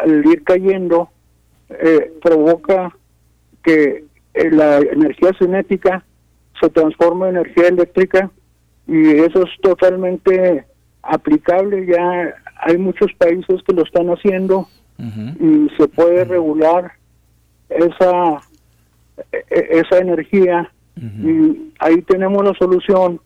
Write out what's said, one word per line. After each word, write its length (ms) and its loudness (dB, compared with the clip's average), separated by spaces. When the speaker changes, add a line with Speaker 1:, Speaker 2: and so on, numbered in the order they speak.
Speaker 1:
al 240 2
ir 160 2
cayendo, 640 0
eh, 520 0
provoca 760 0
que, 420 0
eh, 160 -2
la 280 4
energía 600 0
cinética 680 -2
se 100 2
transforme 580 0
en 80 -2
energía 320 0
eléctrica 600 0
y 220 4
eso 240 2
es 60 -6
totalmente 1000 0
aplicable. 840 -2
Ya 480 -2
hay 160 -2
muchos 400 -4
países 480 -2
que 60 -2
lo 120 0
están 240 -2
haciendo 600 -2
Speaker 2:
Ujú. 460 -10
Speaker 1:
y 320 2
se 120 2
puede 340 0
Speaker 2:
Ujú. 100 -6
Speaker 1:
regular 600 0
esa, 720 0
e-, 180 -10
e-, 300 0
esa 180 0
energía 720 0
Speaker 2:
Ujú. 320 -8
Speaker 1:
y 500 0
ahí 240 0
tenemos 420 0
la 100 0
solución 720 0